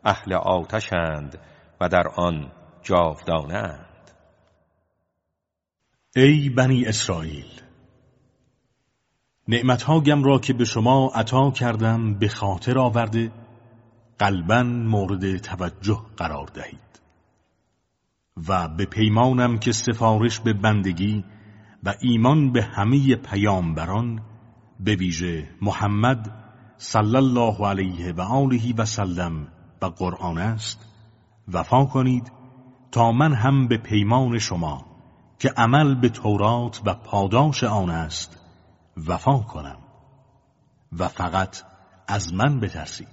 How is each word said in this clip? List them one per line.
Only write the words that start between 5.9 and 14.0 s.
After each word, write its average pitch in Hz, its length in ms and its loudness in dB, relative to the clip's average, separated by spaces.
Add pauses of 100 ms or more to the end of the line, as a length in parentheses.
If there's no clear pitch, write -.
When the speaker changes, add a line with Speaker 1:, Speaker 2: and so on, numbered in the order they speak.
Speaker 2:
ای 139 340 6
بنی 127 360 2
اسرائیل، 80 760 -6 (1900)
نعمتهایم 139 760 2
را 139 140 6
که 131 140 -2
به 120 120 2
شما 127 500 2
عطا 127 360 2
کردم 113 640 0
به 104 140 0
خاطر 101 500 -2
آورده، 113 540 0 (880)